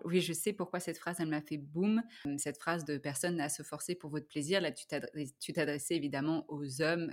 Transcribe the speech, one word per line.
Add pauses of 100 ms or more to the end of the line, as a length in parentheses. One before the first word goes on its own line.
oui,
je
sais
pourquoi
cette
phrase,
elle
m'a
fait
boum. (240)
Euh,
cette
phrase
de «
personne
n'a
à
se
forcer
pour
votre
plaisir »,
là,
tu
t'adresses,
tu
t'adressais
évidemment
aux
hommes